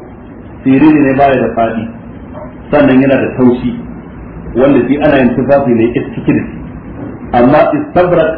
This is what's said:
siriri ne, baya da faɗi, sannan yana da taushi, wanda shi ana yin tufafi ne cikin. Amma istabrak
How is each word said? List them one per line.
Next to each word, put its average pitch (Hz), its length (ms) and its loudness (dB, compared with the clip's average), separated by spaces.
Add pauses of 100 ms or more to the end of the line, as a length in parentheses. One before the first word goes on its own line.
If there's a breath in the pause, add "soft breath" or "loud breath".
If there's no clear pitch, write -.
(580)
siriri 143 440 4
ne, 135 120 2
baya 139 220 4
da 113 160 0
faɗi, 113 320 -2 (840)
sannan 131 360 4
yana 135 140 2
da 110 180 -2
taushi, 123 380 2 (800)
wanda 131 300 4
shi 131 160 0
ana 143 200 2
yin 123 180 2
tufafi 127 380 2
ne 110 180 2 (140)
cikin. - 340 -2 (880)
Amma 131 400 4
istabrak 170 720 0